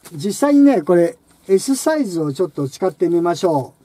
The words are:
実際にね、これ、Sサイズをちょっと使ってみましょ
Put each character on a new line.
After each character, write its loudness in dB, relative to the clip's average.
実 -4
際 2
に 6
ね、 4
こ 0
れ、 2
S 0
サ -2
イ 0
ズ -4
を -4
ち -4
ょ -2
っ -10
と -6
使 -4
っ -4
て -2
み 0
ま -2
し -10
ょ -2